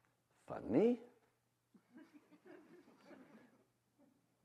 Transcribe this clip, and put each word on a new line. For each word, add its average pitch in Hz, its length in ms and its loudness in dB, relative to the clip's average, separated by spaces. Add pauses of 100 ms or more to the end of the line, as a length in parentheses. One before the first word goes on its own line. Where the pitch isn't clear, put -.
(480)
Funny? 220 500 4 (3500)